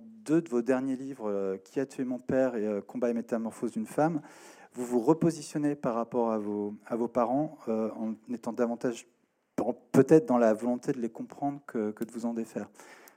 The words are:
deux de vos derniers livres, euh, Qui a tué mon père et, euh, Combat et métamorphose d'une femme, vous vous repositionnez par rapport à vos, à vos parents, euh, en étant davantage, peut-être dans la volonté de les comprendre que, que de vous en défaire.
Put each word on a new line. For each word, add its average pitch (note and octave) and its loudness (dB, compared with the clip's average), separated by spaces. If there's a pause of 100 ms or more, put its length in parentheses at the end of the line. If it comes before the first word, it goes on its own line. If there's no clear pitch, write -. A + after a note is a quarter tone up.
(260)
deux D#3+ 4
de E3 -14
vos A#2+ 2
derniers C3 0
livres, B2+ -6
euh, G2 -2
Qui - -8
a C3+ -2
tué C3+ -8
mon B2 -4
père C3 0
et, G#2+ 0
euh, G#2 -2
Combat A#2+ -2
et - -2
métamorphose A2+ -4
d'une A2 -4
femme, D3+ 0 (520)
vous B2 -6
vous A#2+ 2
repositionnez D3 0
par C3+ -2
rapport A#2 0
à A2 0
vos, G#2 -4 (140)
à B2 -2
vos A#2 0
parents, C3 0
euh, A2 0
en A2 -6 (180)
étant A2+ -6
davantage, A#2 -2 (880)
peut-être D#3 8
dans B2 4
la A2+ 6
volonté A#2+ -2
de B2+ -6
les A2+ -2
comprendre C#3+ -8
que, G#2+ -4
que G#2+ -8
de - -8
vous A#2 -6
en A#2 -2
défaire. A2+ -6 (480)